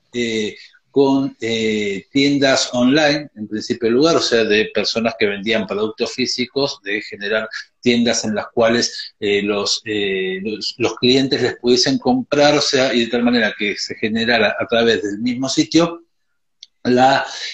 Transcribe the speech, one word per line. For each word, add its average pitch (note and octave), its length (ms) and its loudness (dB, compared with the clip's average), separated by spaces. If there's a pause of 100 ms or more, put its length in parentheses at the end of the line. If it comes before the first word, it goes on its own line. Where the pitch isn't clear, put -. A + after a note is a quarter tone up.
(140)
eh, A2 420 -2 (360)
con, C3+ 500 2
eh, G#2+ 680 -2
tiendas C#3 600 2
online, C#3+ 640 2
en G#2+ 140 -10
principio A2 400 -2
lugar, D3 260 4
o B2 60 2
sea, A2+ 240 2
de G#2 280 2
personas A2+ 460 -2
que A2 60 0
vendían G2+ 420 -2
productos G#2+ 460 -4
físicos, B2+ 720 -4
de G#2 180 -6
generar G#2+ 480 -6 (320)
tiendas A#2 420 2
en G#2+ 120 -4
las G2+ 180 -6
cuales, A#2 680 0
eh, G2+ 220 0
los, G2+ 420 -2
eh, F#2+ 580 -4
los, G#2+ 360 -6
los A2 180 -2
clientes C3 460 2
les A#2 160 -2
pudiesen B2 400 2
comprar, C#3 600 2
o D3 40 2
sea, C3 320 0
y A#2 80 2
de A#2 100 0
tal A#2+ 120 0
manera A#2+ 340 2
que G#2 200 -2
se - 180 -8
generara A2+ 600 0
a G#2 100 -4
través A2+ 360 2
del G2+ 160 -4
mismo B2 300 -4
sitio E3 520 0 (840)
la, B2 420 4 (280)